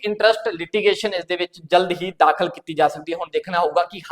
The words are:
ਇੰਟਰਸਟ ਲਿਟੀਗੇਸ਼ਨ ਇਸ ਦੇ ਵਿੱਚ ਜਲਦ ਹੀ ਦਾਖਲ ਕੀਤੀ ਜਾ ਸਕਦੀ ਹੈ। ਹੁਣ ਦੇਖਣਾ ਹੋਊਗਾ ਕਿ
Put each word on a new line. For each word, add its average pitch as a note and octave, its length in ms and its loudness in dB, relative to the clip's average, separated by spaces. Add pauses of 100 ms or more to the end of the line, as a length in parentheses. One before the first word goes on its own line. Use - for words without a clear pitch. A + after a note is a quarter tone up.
ਇੰਟਰਸਟ G#3 440 0
ਲਿਟੀਗੇਸ਼ਨ G3 640 0
ਇਸ F3 100 -6
ਦੇ F3+ 120 -4
ਵਿੱਚ F3 280 -6
ਜਲਦ F3 380 2
ਹੀ F#3 160 -6
ਦਾਖਲ D3+ 300 2
ਕੀਤੀ - 260 -12
ਜਾ D3+ 140 4
ਸਕਦੀ D3+ 240 -10
ਹੈ। E3 60 -4
ਹੁਣ E3 120 -10
ਦੇਖਣਾ F3 280 -4
ਹੋਊਗਾ E3+ 260 2
ਕਿ F#3 160 -14 (120)